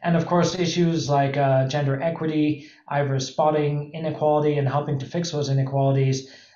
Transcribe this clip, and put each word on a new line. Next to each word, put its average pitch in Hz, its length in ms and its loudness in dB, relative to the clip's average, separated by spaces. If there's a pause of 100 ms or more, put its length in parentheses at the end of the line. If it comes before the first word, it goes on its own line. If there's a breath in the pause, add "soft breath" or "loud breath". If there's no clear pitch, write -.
and 170 160 0
of - 80 0
course, 175 300 0
issues 165 520 0
like, 139 300 2
uh, 135 300 2
gender 139 340 -2
equity, 151 680 -2 (220 loud breath)
either 135 300 0
spotting 147 760 0
inequality 151 640 0
and 135 100 0
helping 139 300 -2
to - 80 -6
fix - 260 -4
those 135 180 -2
inequalities, 135 840 0 (220 loud breath)